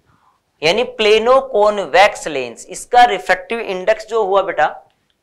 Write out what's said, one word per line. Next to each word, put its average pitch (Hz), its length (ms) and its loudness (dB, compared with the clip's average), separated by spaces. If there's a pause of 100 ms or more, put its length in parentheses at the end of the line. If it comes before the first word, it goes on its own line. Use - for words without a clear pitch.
(640)
यानी 190 220 0
प्लेनो 220 580 2
कॉन्वेक्स 208 840 0
लेंस, 127 380 -10
इसका 185 380 2
रिफ्रैक्टिव 185 560 -2
इंडेक्स 190 460 -4
जो 220 180 -2
हुआ 190 180 2
बेटा, 156 240 -2 (560)